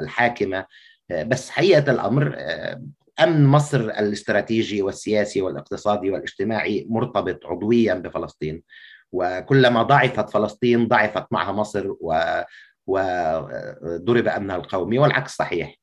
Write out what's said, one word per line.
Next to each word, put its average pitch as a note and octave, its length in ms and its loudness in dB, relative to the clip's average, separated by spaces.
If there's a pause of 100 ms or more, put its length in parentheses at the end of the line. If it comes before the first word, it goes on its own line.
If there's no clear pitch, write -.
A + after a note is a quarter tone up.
الحاكمة. F#2+ 640 -2 (460)
آه، D#2+ 120 -2
بس - 260 -2
حقيقة D3 420 4
الأمر، A#2 460 0
آه، D#2 440 -6 (380)
أمن D#3 260 6
مصر C#3+ 340 4
الاستراتيجي G#2 1040 0
والسياسي G2+ 600 -2
والاقتصادي F#2+ 680 -2
والاجتماعي G2 800 -4
مرتبط G#2+ 560 -2
عضويًا G#2 480 2
بفلسطين، E2 680 -8 (500)
وكلما A2+ 720 2
ضعفت B2+ 460 2
فلسطين A#2 580 2
ضعفت G#2+ 440 0
معها F#2+ 200 -2
مصر G2+ 360 -4 (120)
و-، E2 420 -2 (460)
وضرب F2+ 1400 -2
أمنها G2 280 -4
القومي، F#2 440 -2
والعكس C#3+ 360 0
صحيح. - 480 -4